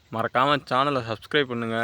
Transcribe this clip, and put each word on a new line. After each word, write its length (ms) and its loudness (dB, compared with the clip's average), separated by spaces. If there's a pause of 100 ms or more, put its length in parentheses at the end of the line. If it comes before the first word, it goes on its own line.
(120)
மறக்காம 440 2 (120)
சேனலை 360 2
சப்ஸ்கிரைப் 400 -2
பண்ணுங்க. 400 -4